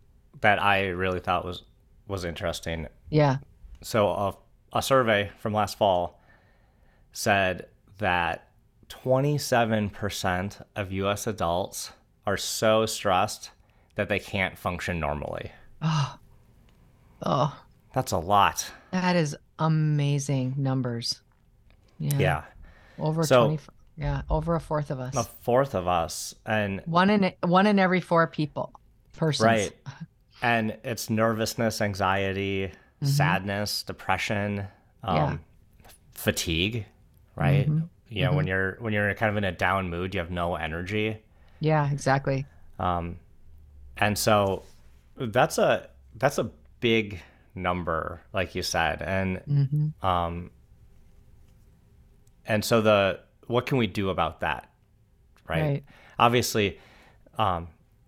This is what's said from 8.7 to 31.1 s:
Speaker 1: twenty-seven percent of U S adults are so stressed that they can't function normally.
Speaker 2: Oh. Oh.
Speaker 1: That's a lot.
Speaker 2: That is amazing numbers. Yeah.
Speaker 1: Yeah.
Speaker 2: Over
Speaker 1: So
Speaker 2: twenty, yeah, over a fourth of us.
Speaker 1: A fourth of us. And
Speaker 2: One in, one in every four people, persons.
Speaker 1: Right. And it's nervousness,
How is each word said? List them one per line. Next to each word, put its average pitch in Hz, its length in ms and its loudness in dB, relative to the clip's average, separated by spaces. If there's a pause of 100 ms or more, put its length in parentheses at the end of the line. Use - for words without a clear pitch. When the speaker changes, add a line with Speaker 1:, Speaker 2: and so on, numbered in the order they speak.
Speaker 1:
twenty-seven 127 1000 0
percent 98 680 -4 (160)
of 98 160 -6
U 98 180 -2
S 104 160 -4
adults 92 680 -2 (360)
are 98 100 0
so 110 480 2
stressed 101 640 0 (460)
that 101 140 -2
they 98 100 0
can't 95 380 -4
function 90 420 -4
normally. 73 520 -6 (300)
Speaker 2:
Oh. 151 380 -2 (1040)
Oh. 143 340 0 (360)
Speaker 1:
That's 127 180 -2
a 98 60 2
lot. 92 520 4 (220)
Speaker 2:
That 180 240 0
is 156 200 0 (220)
amazing 143 1000 0
numbers. 131 640 -2 (760)
Yeah. 143 200 -2
Speaker 1:
Yeah. 82 260 2 (560)
Speaker 2:
Over 156 240 0
Speaker 1:
So 127 220 6
Speaker 2:
twenty, 151 180 0 (340)
yeah, 143 320 -4
over 156 260 -2
a 160 40 -2
fourth 151 320 -4
of 127 80 -6
us. 127 160 -8
Speaker 1:
A 120 80 0
fourth 127 520 0
of 90 120 -2
us. 85 480 -2 (100)
And 104 400 -2
Speaker 2:
One 175 240 4
in, 202 220 2 (120)
one 180 240 4
in 202 120 4
every 185 220 4
four 165 260 4
people, - 460 -6 (420)
persons. 143 300 2
Speaker 1:
Right. 110 260 4 (720)
And 113 420 0
it's 120 260 -6
nervousness, 110 720 0